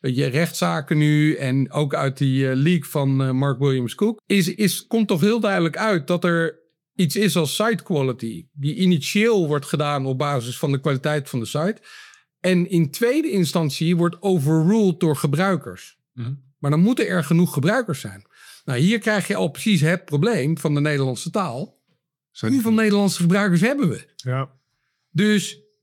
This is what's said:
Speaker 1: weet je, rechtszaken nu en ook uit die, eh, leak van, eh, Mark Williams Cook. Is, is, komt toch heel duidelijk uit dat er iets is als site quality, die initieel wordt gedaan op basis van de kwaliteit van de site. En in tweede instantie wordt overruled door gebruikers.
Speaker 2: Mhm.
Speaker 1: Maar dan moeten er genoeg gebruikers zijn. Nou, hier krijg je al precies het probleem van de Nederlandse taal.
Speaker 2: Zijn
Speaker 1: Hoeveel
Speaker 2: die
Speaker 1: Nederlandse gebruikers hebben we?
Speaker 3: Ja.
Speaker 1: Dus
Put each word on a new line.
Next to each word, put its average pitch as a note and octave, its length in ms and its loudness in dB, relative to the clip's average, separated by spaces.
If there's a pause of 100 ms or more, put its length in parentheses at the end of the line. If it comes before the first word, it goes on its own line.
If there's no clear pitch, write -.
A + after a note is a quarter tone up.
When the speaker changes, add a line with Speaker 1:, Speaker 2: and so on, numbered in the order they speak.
Speaker 1:
weet B2+ 160 -4
je, C#3 100 0
rechtszaken E3 720 0
nu D3+ 360 4
en C3 380 -2
ook D3 220 -2
uit C#3 240 -2
die, C3+ 320 2
eh, C3 60 0
leak D3 280 2
van, C3+ 380 0
eh, C3 80 0
Mark C3 280 0
Williams C3 360 0
Cook. G#3+ 320 -2
Is, F#3 280 0
is, G#3 320 -2
komt A3+ 220 0
toch E3 120 2
heel G#3+ 200 2
duidelijk F#3 360 0
uit F#3+ 300 -2
dat F3 180 -2
er E3 340 0 (360)
iets E3+ 220 0
is G3 200 2
als D#3 180 0
site G#3+ 280 0
quality, B2+ 680 -4
die C#3+ 220 -4
initieel F#3 720 2
wordt C#3+ 200 -2
gedaan D3 400 -2
op C3 120 -4
basis C3 400 -4
van C#3 140 0
de C3+ 80 0
kwaliteit C#3+ 480 -2
van C3 120 -6
de A2 60 -6
site. E3 300 -4 (640)
En F3+ 300 2
in E3 200 2
tweede C4+ 400 0
instantie F3 680 0
wordt E3+ 240 0
overruled F3 800 2
door D#3 160 2
gebruikers. D3+ 840 -4 (140)
Speaker 2:
Mhm. B2 200 -8 (260)
Speaker 1:
Maar C#3+ 120 -2
dan D3+ 100 4
moeten A3+ 280 2
er F3+ 160 0
genoeg F3 280 2
gebruikers F3+ 480 -2
zijn. G2 220 -14 (420)
Nou, B2 140 -4
hier G3 200 2
krijg G#3+ 280 -2
je G3+ 80 -2
al F#3+ 140 -2
precies G3 320 0
het E3 240 0
probleem D#3 540 0
van D3 160 -2
de C#3+ 60 0
Nederlandse C#3 500 -2
taal. E3 460 -6 (540)
Speaker 2:
Zijn A2+ 220 -4
Speaker 1:
Hoeveel A#3 180 2
Speaker 2:
die A3 100 4
Speaker 1:
Nederlandse G3+ 400 2
gebruikers F3 400 2
hebben B3+ 280 2
we? - 180 -6 (100)
Speaker 3:
Ja. C3 340 -6 (600)
Speaker 1:
Dus G#3 480 0 (240)